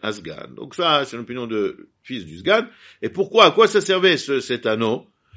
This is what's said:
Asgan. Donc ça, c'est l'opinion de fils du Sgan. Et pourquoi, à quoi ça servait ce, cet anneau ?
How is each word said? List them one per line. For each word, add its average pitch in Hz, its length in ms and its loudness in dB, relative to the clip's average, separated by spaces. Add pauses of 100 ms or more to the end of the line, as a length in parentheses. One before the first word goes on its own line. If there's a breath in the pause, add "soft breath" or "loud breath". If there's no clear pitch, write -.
Asgan. 98 520 -10
Donc - 200 -16
ça, 156 300 0
c'est 117 120 -12
l'opinion 120 300 -10
de 107 420 -6 (140)
fils 117 240 -14
du 80 120 -18
Sgan. 214 280 0 (340 soft breath)
Et - 80 -6
pourquoi, 196 380 4
à 226 40 6
quoi 220 160 6
ça 202 140 0
servait 185 360 2
ce, 135 240 -4
cet 120 260 -6
anneau ? 113 400 0 (300 soft breath)